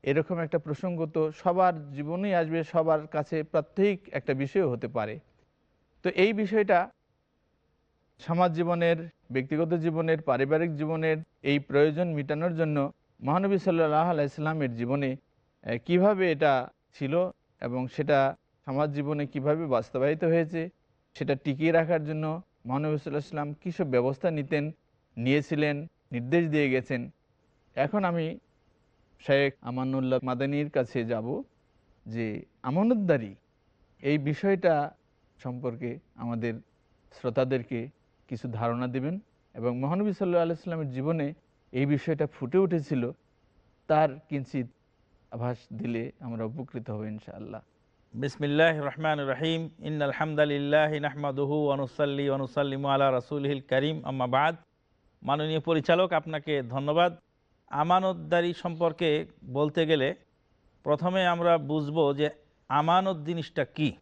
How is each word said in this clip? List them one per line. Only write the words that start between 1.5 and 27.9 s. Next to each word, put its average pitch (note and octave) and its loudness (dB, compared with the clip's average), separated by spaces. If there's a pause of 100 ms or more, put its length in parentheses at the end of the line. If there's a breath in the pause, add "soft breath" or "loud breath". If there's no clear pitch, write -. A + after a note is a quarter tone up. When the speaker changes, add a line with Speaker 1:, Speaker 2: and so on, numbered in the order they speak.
Speaker 1:
জীবনেই E3+ -4
আসবে, E3 0
সবার D#3+ 2
কাছে D#3 -4
প্রাত্যহিক F#3 0 (120)
একটা C#3+ -2
বিষয় C#3 0
হতে A#2+ -4
পারে। A2+ -4 (840)
তো F#3 0
এই G#3 4
বিষয়টা G3+ 2 (1300)
সমাজ F3 2
জীবনের, E3+ 2 (220)
ব্যক্তিগত D3+ 0
জীবনের, D#3+ 0
পারিবারিক D3+ 0
জীবনের D#3 -2 (240)
এই C#3+ 2
প্রয়োজন D3+ 2
মেটানোর D#3 -2
জন্য D3 0 (320)
মহানবী F#3+ 2
সাল্লাল্লাহু E3 2
আলাইহি D3 0
সাল্লামের D3+ -2
জীবনে, C3 -2 (480)
আহ, A#2 -4
কিভাবে F#3 4
এটা C#3 2 (240)
ছিল E3+ 0 (300)
এবং B2+ -4
সেটা C#3 2 (300)
সমাজ D3 -2
জীবনে D3 -4
কিভাবে D3 -2
বাস্তবায়িত C3+ 0
হয়েছে, E3 0 (440)
সেটা C#3+ -2
টিকিয়ে D3 0
রাখার D#3+ 2
জন্য D#3 -4 (380)
মহানবী D3 0
সাল্লাল্লাহু D3 -6
আলাইহি C#3+ -4
সাল্লাম D3 -6
কী F3 -8
সব E3 -2
ব্যবস্থা C3+ 0
নিতেন, D3+ -2 (460)
নিয়েছিলেন, D3 0 (240)
নির্দেশ C#3 0
দিয়ে D3 2
গেছেন। B2+ -2 (680)
এখন E3+ 0